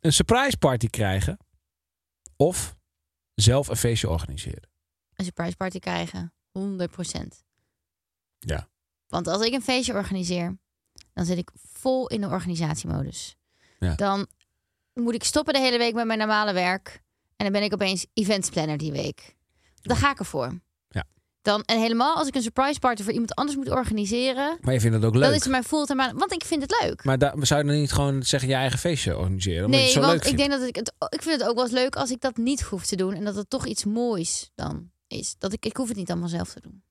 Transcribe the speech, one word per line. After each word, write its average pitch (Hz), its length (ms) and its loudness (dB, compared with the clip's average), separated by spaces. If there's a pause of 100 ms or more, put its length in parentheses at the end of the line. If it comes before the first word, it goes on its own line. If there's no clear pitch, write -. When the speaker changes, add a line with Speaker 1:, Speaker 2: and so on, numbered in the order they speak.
Speaker 1:
Een 160 120 2
surprise 247 440 4
party 127 320 2
krijgen 101 500 0 (960)
of 175 400 0 (580)
zelf 127 340 4
een - 80 -4
feestje 117 320 0
organiseren? - 600 -6 (460)
Speaker 2:
Een 196 100 -6
surprise 175 320 -6
party 185 220 -6
krijgen, 175 540 -6 (180)
honderd 190 400 -6
procent. - 540 -10 (920)
Speaker 1:
Ja. - 300 -6 (380)
Speaker 2:
Want 165 200 -4
als 185 200 0
ik 226 60 2
een 262 100 -2
feestje 254 320 0
organiseer, 185 640 -4 (560)
dan 180 100 -2
zit 175 140 0
ik 180 120 -8 (220)
vol 262 360 0
in 226 120 -4
de 202 80 -4
organisatiemodus. 165 1080 -4 (420)
Speaker 1:
Ja. 87 160 0
Speaker 2:
Dan 196 320 0 (680)
moet 233 220 -2
ik 190 100 -6
stoppen 302 300 2
de 269 60 4
hele 254 180 4
week 233 160 2
met 233 120 0
mijn 220 120 0
normale 214 340 2
werk. 180 500 -2 (340)
En 208 140 -2
dan - 20 0
ben 202 100 2
ik 208 100 0
opeens 190 420 0
eventsplanner 180 640 0
die 151 140 -4
week. - 440 -8 (440)
Dan - 160 0
Speaker 1:
Ja. - 60 2
Speaker 2:
ga 285 80 6
ik 277 80 -4
ervoor. 147 420 -4 (280)
Speaker 1:
Ja. - 160 -4 (380)
Speaker 2:
Dan, 208 200 2
en 226 180 0
helemaal 233 360 2
als 294 120 0
ik 262 60 -8
een 262 80 0
surprise 269 360 0
party 240 240 0
voor 208 100 -2
iemand 226 220 -2
anders 285 220 -2
moet 269 140 -4
organiseren, 254 920 0
Speaker 1:
Maar 127 140 0
je 123 60 2
vindt 113 160 4
het 107 80 2
ook 113 100 4
leuk? 127 80 6
Speaker 2:
dan - 100 6
is 202 100 4
het 254 80 -2
mijn 254 140 4
fulltime 285 420 0
baan. 226 120 -6
Want 370 140 0
ik 349 120 -6
vind 302 180 0
het 453 200 0
leuk. - 220 -4
Speaker 1:
Maar 131 140 2
da-, 139 220 4
zou 143 200 2
je 147 100 0
dan 147 100 2
niet 143 120 0
gewoon 139 300 2
zeggen 131 260 0
je 135 60 2
eigen 131 240 0
feestje - 400 0
organiseren? 92 460 0
Omdat 131 160 6
je 269 60 6
Speaker 2:
Nee, - 80 4
Speaker 1:
het - 0 -
zo 143 60 6
Speaker 2:
want - 120 6
Speaker 1:
leuk - 80 4
Speaker 2:
ik - 60 -2
Speaker 1:
vindt? 277 120 2
Speaker 2:
denk 277 220 2
dat 254 80 -4
ik - 80 -8
het, - 160 -6 (220)
ik - 80 -4
vind 311 180 0
het 208 80 0
ook 240 60 0
wel 247 100 0
eens 233 80 -4
leuk 254 240 0
als 262 140 -2
ik 247 100 -6
dat 262 160 -2
niet 247 260 0
hoef - 240 -6
te 202 100 -2
doen 185 180 -2
en 196 100 -6
dat 208 100 -4
het 202 160 -8
toch 262 160 -2
iets - 180 -6
moois 214 720 -2
dan 175 360 -8 (160)
is. - 320 -8
Dat 196 140 -4
ik, 220 140 -8
ik 220 100 -4
hoef 254 120 -2
het 226 80 -6
niet 180 140 -8
allemaal 170 180 -4
zelf 170 240 -6
te - 80 -18
doen. 190 300 -20